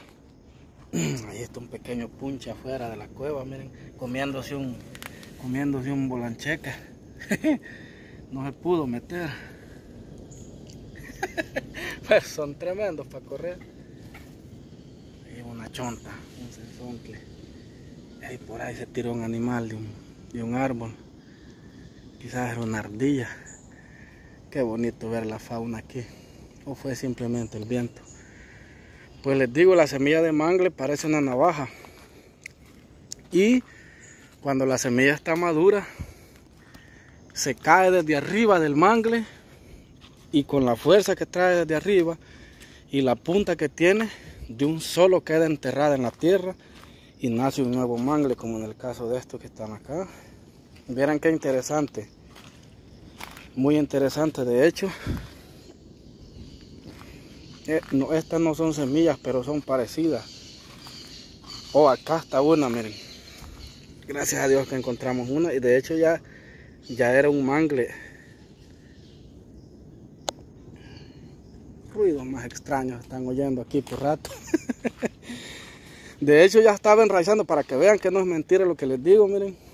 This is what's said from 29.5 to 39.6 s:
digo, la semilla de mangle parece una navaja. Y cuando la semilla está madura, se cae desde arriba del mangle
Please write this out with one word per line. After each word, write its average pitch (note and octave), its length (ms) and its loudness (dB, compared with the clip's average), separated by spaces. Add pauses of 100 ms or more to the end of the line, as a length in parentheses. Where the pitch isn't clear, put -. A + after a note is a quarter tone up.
digo, F3+ 240 6
la D#3+ 120 6
semilla C#3+ 340 2
de E3 100 2
mangle F3 400 2
parece C#3+ 360 -4
una D3+ 140 2
navaja. C#3+ 480 0 (1600)
Y A3+ 320 4 (800)
cuando C3+ 240 0
la C3 120 2
semilla B2+ 360 2
está D#3+ 220 -4
madura, F3 520 2 (1500)
se C3 220 -4
cae F#3 360 6
desde D#3+ 240 2
arriba F#3 440 4
del D3+ 160 2
mangle A3 500 6 (1040)